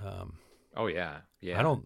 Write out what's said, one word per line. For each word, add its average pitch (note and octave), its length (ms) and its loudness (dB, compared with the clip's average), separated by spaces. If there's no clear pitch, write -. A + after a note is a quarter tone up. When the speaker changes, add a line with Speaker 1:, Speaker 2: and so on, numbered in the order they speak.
Speaker 1:
Um, F#2 340 -6
Speaker 2:
Oh, A2 120 2
yeah. E2 300 0
Yeah. F2+ 180 0
Speaker 1:
I A#2+ 40 0
don't, D3 220 4